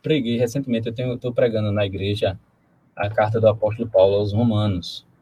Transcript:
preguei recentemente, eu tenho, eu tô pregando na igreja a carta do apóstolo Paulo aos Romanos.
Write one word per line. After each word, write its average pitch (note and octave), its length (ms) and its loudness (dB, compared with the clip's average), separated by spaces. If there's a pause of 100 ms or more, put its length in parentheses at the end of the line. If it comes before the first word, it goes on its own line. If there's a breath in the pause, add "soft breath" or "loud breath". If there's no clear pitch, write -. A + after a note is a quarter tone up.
preguei A#2+ 360 0
recentemente, A#2+ 500 -2
eu A#2 80 -6
tenho, B2+ 160 -4
eu B2 80 -6
tô A#2+ 140 -6
pregando A2 400 0
na G#2 120 0
igreja G2 540 -4 (580)
a G#2 120 -4
carta A2 320 0
do A2 80 6
apóstolo G#2+ 400 0
Paulo G2 280 6
aos G#2 160 0
Romanos. G#2+ 760 0 (140)